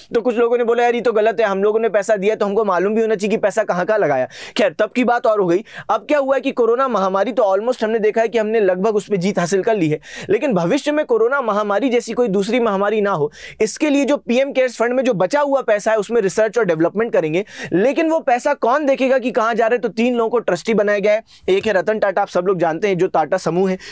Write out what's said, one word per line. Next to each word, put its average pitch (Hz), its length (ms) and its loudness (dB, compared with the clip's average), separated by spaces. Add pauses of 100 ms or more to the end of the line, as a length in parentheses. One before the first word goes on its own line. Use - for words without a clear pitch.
(140)
तो 233 60 2
कुछ 220 160 0
लोगों 233 220 2
ने 240 60 0
बोला, 233 180 2
"यार, 240 120 2
ये 240 60 -2
तो 233 120 0
गलत 214 280 2
है, 220 60 2
हम 196 160 0
लोगों 214 180 2
ने 226 80 0
पैसा 208 280 0
दिया, 202 180 0
तो 208 120 -2
हमको 202 180 0
मालूम 190 300 0
भी 220 60 0
होना 220 140 0
चाहिए 202 160 -2
कि 214 60 0
पैसा 214 280 0
कहाँ-कहाँ 208 340 0
लगाया।" 143 300 0 (280)
खैर, 190 220 0
तब 214 120 0
की 247 140 0
बात 233 220 0
और 214 140 2
हो 190 60 2
गई। 180 180 0 (260)
अब 214 100 0
क्या 285 180 0
हुआ 269 160 0
है 269 60 -2
कि 262 100 -4
कोरोना 240 380 2
महामारी 196 440 0
तो 233 100 0
almost 214 420 0
हमने 220 100 0
देखा 214 260 0
है 233 80 0
कि 233 100 -2
हमने 220 220 0
लगभग 190 360 0
उस 196 120 -4
पर 208 80 0
जीत 185 220 -2
हासिल 180 240 0
कर 226 140 0
ली 160 120 0
है, 151 120 -2 (300)
लेकिन 254 220 0
भविष्य 196 400 0
में 294 120 0
कोरोना 240 360 0
महामारी 208 480 0
जैसी 240 240 -2
कोई 240 160 0
दूसरी 202 320 0
महामारी 208 400 0
ना 202 100 0
हो, 151 220 -2 (280)
इसके 302 300 0
लिए 277 140 2
जो 277 120 0
पीएम 262 360 0
केयर्स 254 240 -2
फंड 233 160 0
में 254 120 0
जो 247 100 2
बचा 269 260 0
हुआ 277 200 0
पैसा 214 300 0
है, 220 60 2
उसमें 220 240 0
रिसर्च 214 380 0
और 226 60 2
डेवलपमेंट 175 480 0
करेंगे। 170 320 0 (280)
लेकिन 262 360 2
वो 311 120 0
पैसा 254 340 0
कौन 269 320 0
देखेगा 262 320 2
कि 247 120 -4
कहाँ 226 240 0
जा 226 120 2
रहा 226 80 0
है? 240 60 0
तो 226 80 -2
तीन 233 260 0
लोगों 226 160 0
को 240 80 0
ट्रस्टी 196 360 -2
बनाया 208 240 0
गया 208 140 2
है। 214 100 0 (260)
एक 190 180 2
है 214 60 0
रतन 190 260 0
टाटा, 202 240 0
आप 196 60 -4
सब 180 160 -2
लोग 190 140 0
जानते 165 300 0
हैं, 190 100 0
जो 180 80 2
टाटा 160 300 0
समूह 180 340 0
है। 185 80 -4 (140)